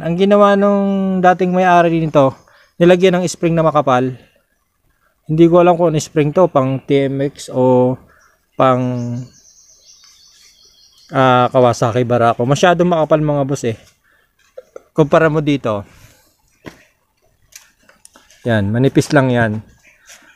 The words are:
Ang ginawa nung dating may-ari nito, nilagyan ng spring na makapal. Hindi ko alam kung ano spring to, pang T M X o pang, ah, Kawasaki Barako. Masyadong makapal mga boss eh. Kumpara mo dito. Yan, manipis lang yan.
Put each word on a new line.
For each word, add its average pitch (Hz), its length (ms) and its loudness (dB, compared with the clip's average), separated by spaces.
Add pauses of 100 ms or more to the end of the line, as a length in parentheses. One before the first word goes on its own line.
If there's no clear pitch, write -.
Ang 170 160 -4
ginawa 202 340 4
nung 196 680 0
dating 180 320 2
may-ari 175 420 2
nito, 143 380 0 (420)
nilagyan 180 400 4
ng 180 80 -2
spring 165 300 -4
na 160 100 0
makapal. 135 480 0 (1160)
Hindi 160 160 4
ko 175 160 4
alam 175 160 2
kung 170 160 0
ano 151 80 -2
spring 147 320 -2
to, 175 160 2
pang 131 320 -2
T 139 240 0
M 139 160 -6
X - 320 -8
o 127 400 2 (640)
pang, 123 560 -2 (2000)
ah, 127 400 2
Kawasaki 123 480 0
Barako. 117 480 -2
Masyadong 175 400 0
makapal 156 320 0
mga 143 240 -2
boss 135 160 -6
eh. 113 160 -6 (1120)
Kumpara 160 400 2
mo 151 80 -2
dito. 131 480 -4 (2500)
Yan, 107 320 -2
manipis 135 400 0
lang 131 160 2
yan. 110 320 -2 (720)